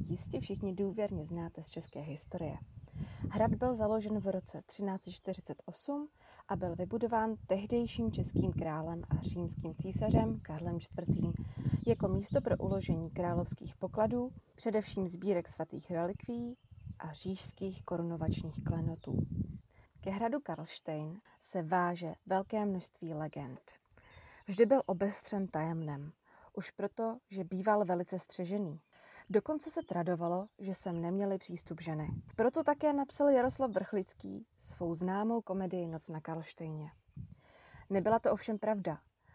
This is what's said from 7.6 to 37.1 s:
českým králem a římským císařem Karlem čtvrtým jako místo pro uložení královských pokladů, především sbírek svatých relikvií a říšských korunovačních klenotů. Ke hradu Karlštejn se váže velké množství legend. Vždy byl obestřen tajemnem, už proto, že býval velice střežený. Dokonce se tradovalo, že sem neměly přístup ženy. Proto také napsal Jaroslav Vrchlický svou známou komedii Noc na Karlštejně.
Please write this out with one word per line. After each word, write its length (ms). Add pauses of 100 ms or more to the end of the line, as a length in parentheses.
českým 400
králem 580
a 120
římským 540
císařem 640
Karlem 400
čtvrtým 540 (540)
jako 200
místo 340
pro 160
uložení 520
královských 680
pokladů, 560 (240)
především 520
sbírek 420
svatých 420
relikvií 680 (420)
a 120
říšských 720
korunovačních 800
klenotů. 640 (720)
Ke 100
hradu 280
Karlštejn 800 (200)
se 240
váže 500 (120)
velké 400
množství 480
legend. 460 (880)
Vždy 160
byl 200
obestřen 640
tajemnem, 640 (420)
už 180
proto, 460 (120)
že 140
býval 420
velice 340
střežený. 600 (500)
Dokonce 420
se 180
tradovalo, 580 (120)
že 160
sem 260
neměly 360
přístup 440
ženy. 280 (260)
Proto 280
také 300
napsal 360
Jaroslav 420
Vrchlický 760 (120)
svou 380
známou 460
komedii 460
Noc 220
na 120
Karlštejně. 680 (1000)